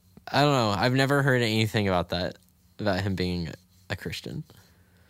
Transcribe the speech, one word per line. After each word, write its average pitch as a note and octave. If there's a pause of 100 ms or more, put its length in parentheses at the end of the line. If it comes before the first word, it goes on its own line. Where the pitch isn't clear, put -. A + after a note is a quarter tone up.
(320)
I B2
don't D3
know. A#2
I've B2
never C3+
heard B2+
anything A2
about F2
that, E2+ (420)
about G2+
him G2
being F2 (400)
a G2
Christian. - (640)